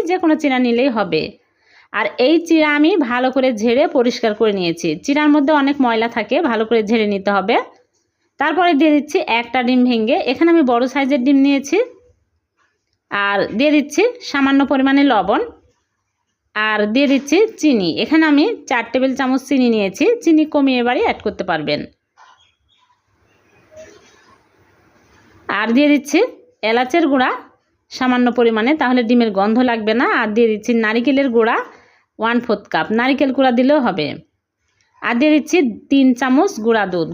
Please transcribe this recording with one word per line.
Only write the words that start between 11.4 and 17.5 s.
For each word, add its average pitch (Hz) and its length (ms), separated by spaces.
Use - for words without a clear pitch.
নিয়েছি। 277 300
আর 202 280
দিয়ে 294 180
দিচ্ছি 294 260
সামান্য 277 360
পরিমাণে 269 380
লবণ। 226 360
আর 214 220
দিয়ে 277 200
দিচ্ছি 277 240